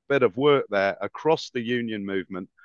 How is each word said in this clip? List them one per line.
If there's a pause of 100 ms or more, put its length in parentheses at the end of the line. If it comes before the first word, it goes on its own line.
bit
of
work
there
across
the
union
movement (180)